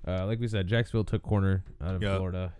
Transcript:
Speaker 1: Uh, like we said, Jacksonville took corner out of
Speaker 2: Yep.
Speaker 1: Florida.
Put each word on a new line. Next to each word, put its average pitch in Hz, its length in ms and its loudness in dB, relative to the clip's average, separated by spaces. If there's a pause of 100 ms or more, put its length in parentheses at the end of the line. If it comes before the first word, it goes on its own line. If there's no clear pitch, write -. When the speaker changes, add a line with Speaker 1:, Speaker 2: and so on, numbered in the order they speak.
Speaker 1:
Uh, 92 180 -2
like 113 140 -2
we 120 80 0
said, 101 180 0
Jacksonville 113 380 2
took 101 180 0
corner 98 420 2 (180)
out 92 140 -2
of 92 60 -2
Speaker 2:
Yep. 98 140 2
Speaker 1:
Florida. 92 440 -2